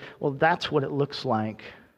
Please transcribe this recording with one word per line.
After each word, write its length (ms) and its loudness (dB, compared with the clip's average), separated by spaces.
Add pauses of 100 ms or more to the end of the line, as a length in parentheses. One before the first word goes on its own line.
(200)
Well, 140 0
that's 380 2
what 120 2
it 80 -2
looks 340 -2
like 380 0 (340)